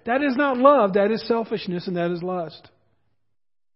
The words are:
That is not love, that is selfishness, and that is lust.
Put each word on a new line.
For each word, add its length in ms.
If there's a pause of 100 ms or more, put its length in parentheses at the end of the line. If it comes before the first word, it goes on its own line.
That 160
is 120
not 220
love, 380
that 160
is 180
selfishness, 580
and 100
that 140
is 120
lust. 480 (1040)